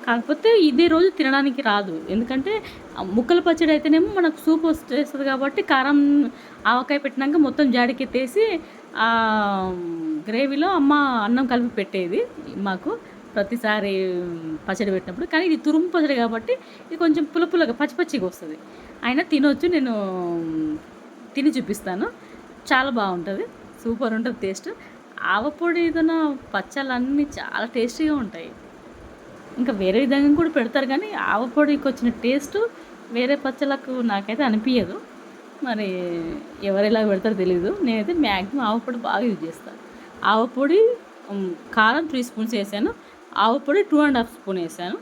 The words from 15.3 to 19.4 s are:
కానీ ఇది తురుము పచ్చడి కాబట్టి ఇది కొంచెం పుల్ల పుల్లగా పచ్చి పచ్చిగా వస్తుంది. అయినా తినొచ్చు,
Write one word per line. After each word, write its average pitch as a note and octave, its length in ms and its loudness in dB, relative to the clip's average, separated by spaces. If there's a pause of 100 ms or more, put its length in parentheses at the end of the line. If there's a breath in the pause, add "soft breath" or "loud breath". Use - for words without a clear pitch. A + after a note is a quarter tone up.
కానీ D#4+ 180 0
ఇది D4 160 2
తురుము D#4+ 280 2
పచ్చడి D4+ 280 2
కాబట్టి A3+ 320 -2 (320 loud breath)
ఇది E4 180 -10
కొంచెం D#4 280 4
పుల్ల E4+ 200 2
పుల్లగా D4+ 300 2
పచ్చి - 180 -2
పచ్చిగా C4+ 300 -2
వస్తుంది. D#3+ 280 -14 (480 loud breath)
అయినా C4 160 0 (120)
తినొచ్చు, C#4+ 320 2 (100)